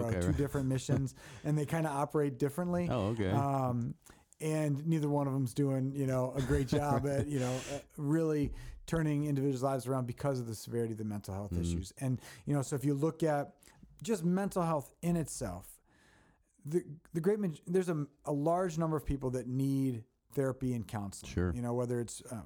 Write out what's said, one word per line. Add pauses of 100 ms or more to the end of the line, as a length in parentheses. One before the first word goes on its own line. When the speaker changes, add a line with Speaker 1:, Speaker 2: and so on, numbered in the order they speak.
Speaker 1:
Okay,
Speaker 2:
two
Speaker 1:
right.
Speaker 2:
different
Speaker 1:
<laughs>
Speaker 2:
missions, (300)
and
they
kinda
operate
differently.
Speaker 1:
Oh,
okay.
Speaker 2:
Um, (460)
and
neither
one
of
them's
doing,
you
know,
a
great
job
Speaker 1:
<laughs>
Speaker 2:
at,
you
know, (200)
uh, (180)
really (360)
turning
individuals'
lives
around
because
of
the
severity
of
the
mental
health
Speaker 1:
Mm.
Speaker 2:
issues.
And, (280)
you
know,
so
if
you
look
at (500)
just
mental
health
in
itself, (960)
the, (300)
the
great
maj-,
there's
a, (180)
a
large
number
of
people
that
need (300)
therapy
and
counseling.
Speaker 1:
Sure.
Speaker 2:
You
know,
whether
it's,
uh,